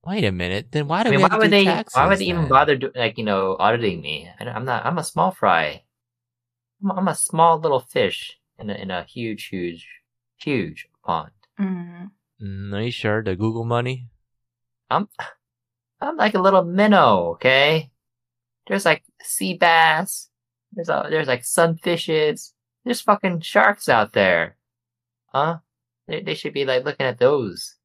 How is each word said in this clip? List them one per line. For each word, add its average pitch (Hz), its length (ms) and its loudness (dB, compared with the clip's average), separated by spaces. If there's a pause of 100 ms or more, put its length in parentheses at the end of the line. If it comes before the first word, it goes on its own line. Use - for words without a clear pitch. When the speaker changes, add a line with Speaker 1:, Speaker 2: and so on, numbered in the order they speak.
Speaker 1:
Wait 185 200 -2
a 98 80 0
minute. 90 400 -4
Then 147 160 -4
why 180 140 -2
do 233 60 0
Speaker 2:
I - 20 2
mean, - 80 4
Speaker 1:
we 143 60 4
have 175 80 4
Speaker 2:
why 220 40 0
Speaker 1:
to 220 40 0
Speaker 2:
would 220 60 4
Speaker 1:
do - 40 4
Speaker 2:
they, 202 140 6
Speaker 1:
taxes 170 320 -2
Speaker 2:
why 147 120 4
would 196 100 4
they 196 60 -2
even 175 180 0
Speaker 1:
then? 135 80 0
Speaker 2:
bother 143 260 4
do, 131 200 -6
like, 113 220 -2
you 113 60 -4
know, 98 360 0
auditing 104 400 0
me? 76 300 -10 (100)
I - 40 -12
don't, 120 120 -10
I'm 120 80 -8
not, 123 220 -4
I'm 170 120 -2
a 147 60 -6
small 175 260 -2
fry. 82 540 0 (960)
I'm, 196 100 -2
I'm 185 160 -2
a 160 60 -2
small 160 460 2
little 147 200 0
fish - 580 -4 (200)
in 104 120 -10
a, 98 40 -6
in 98 160 -12
a 87 140 -6
huge, 113 440 -10
huge, 87 380 -8 (520)
huge 117 500 -6 (160)
pond. 80 280 -6 (280)
Speaker 3:
Mm. 180 500 -8 (320)
Speaker 1:
Mm, 98 320 -10
are 101 60 -4
you 120 100 -4
sure? 110 320 -2
The 98 140 -4
Google 113 300 -4
money? 120 420 -4 (840)
Speaker 2:
I'm, 170 160 0 (960)
I'm 320 160 -6
like 214 160 2
a 190 80 0
little 185 240 6
minnow, 170 680 4
okay? 143 580 2 (760)
There's, 196 200 -2
like, 156 160 2 (180)
sea - 380 -6
bass. 165 720 2 (420)
There's 165 160 -10
a, 147 220 -2
there's, 156 180 -2
like, 123 140 -2
sunfishes. 165 1120 -2 (340)
There's 240 160 -6
fucking 185 400 0
sharks - 480 2
out 110 240 2
there. 87 420 2 (680)
Huh? 160 320 -2 (500)
They, 156 140 -8
they 156 120 -6
should 147 200 -10
be, 139 100 -2
like, 131 220 -2
looking 139 180 -6
at 123 140 -4
those. 123 680 0